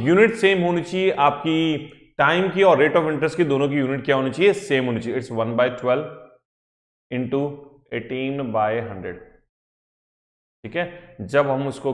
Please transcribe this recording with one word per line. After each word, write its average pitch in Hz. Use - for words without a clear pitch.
यूनिट 214
सेम 190
होनी 175
चाहिए, 185
आपकी 156
टाइम 165
की 185
और 156
rate 156
of 156
interest 151
की, 175
दोनों 139
की 139
यूनिट 131
क्या 139
होनी 135
चाहिए? 175
सेम 139
होनी 117
चाहिए। 117
It's 120
one 113
by 127
twelve 127
into 127
eighteen 131
by 107
hundred, 92
ठीक 107
है। -
जब 135
हम 135
उसको 131